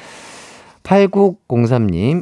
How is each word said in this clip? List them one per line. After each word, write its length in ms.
팔구공삼님, 1400